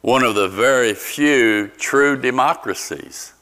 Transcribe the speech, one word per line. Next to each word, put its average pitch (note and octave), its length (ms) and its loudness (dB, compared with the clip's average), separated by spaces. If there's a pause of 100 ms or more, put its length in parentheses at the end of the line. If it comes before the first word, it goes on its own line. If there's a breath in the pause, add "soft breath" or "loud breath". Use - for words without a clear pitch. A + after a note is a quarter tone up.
One B2+ 220 2
of A2 120 2
the G2 140 0
very A#2+ 440 2
few A2+ 720 0
true C#3+ 500 0
democracies B2+ 1200 -4